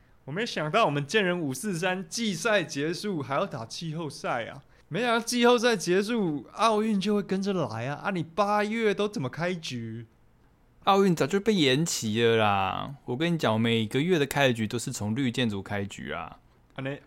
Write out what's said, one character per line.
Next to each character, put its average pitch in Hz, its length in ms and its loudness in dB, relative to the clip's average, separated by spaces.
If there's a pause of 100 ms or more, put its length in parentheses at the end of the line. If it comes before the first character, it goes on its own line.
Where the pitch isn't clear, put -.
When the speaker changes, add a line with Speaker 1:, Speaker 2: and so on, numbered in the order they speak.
(260)
Speaker 1:
我 131 60 -12
没 202 140 -4
想 156 260 -4
到 214 140 4
我 151 60 2
们 143 140 -2
健 208 200 2
人 180 120 0
五 151 140 -4
四 180 260 -4
三 185 300 -2
季 220 280 -4
赛 202 280 2
结 147 300 -4
束 175 300 -4
还 127 100 -4
要 156 100 2
打 117 220 -8
季 156 300 -8
后 165 120 -6
赛 127 380 -4
啊！ 135 160 -14 (260)
没 180 140 -4
想 233 180 2
到 - 0 -
季 240 280 2
后 247 100 8
赛 233 180 4
结 175 260 2
束， 196 520 -2
奥 214 300 2
运 214 180 2
就 208 140 0
会 202 80 0
跟 196 180 -2
着 196 100 -2
来 120 360 -2
啊！ 143 160 -4
啊， 196 80 -2
你 175 100 -2
八 208 420 0
月 214 300 0
都 208 160 0
怎 208 100 -6
么 131 80 -2
开 175 280 -4
局？ 117 500 -10 (800)
Speaker 2:
奥 196 200 4
运 185 120 6
早 147 100 2
就 196 140 0
被 220 120 2
延 147 320 4
期 113 380 0
了 117 160 6
啦！ 98 580 2 (100)
我 123 120 -6
跟 170 160 0
你 165 40 0
讲， 120 140 2
我 110 60 2
每 113 300 2
个 131 120 0
月 170 200 2
的 143 80 2
开 139 260 2
局 110 140 -2
都 117 100 -4
是 127 160 -6
从 107 220 -2
绿 131 160 0
建 120 180 0
筑 101 120 -4
开 101 220 -6
局 73 280 -10
啊。 82 260 -10 (380)
Speaker 1:
安 135 80 -10
内， 135 240 -8